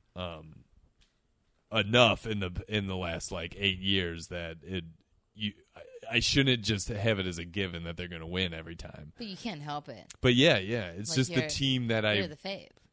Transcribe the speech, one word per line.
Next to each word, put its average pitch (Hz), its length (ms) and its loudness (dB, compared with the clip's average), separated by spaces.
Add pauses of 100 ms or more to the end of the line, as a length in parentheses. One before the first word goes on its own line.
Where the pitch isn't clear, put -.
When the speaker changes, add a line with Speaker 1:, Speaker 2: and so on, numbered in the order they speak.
(140)
Speaker 1:
um, 82 500 -10 (1040)
enough 110 560 4
in 104 140 -2
the, 92 280 -4
in 104 180 -2
the 95 100 -4
last, 85 340 -4
like, 87 280 -6
eight 98 220 0
years 90 480 0
that 85 340 -8
it, 90 220 -6 (500)
you, 104 180 -4 (240)
I, - 40 -16 (360)
I 120 40 4
shouldn't 131 420 4
just 98 260 0
have 107 300 2
it 92 80 0
as 87 120 -2
a 85 60 -6
given 85 400 -4
that 85 140 -6
they're 90 100 -6
gonna 82 180 -10
win 90 280 0
every 82 220 -10
time. - 420 -14
Speaker 2:
But 233 80 -10
you 190 100 -10
can't 180 240 -8
help 147 300 -8
it. 107 160 -16 (160)
Speaker 1:
But 127 120 8
yeah, 135 240 8
yeah, 101 280 -2 (100)
it's 107 140 -6
Speaker 2:
Like, 131 60 -2
Speaker 1:
just 131 180 2
the - 60 2
Speaker 2:
you're, 156 100 0
Speaker 1:
team 131 380 0
that 110 180 2
I 107 80 6
Speaker 2:
you're 101 140 2
the 151 80 -14
fave. - 320 -10 (240)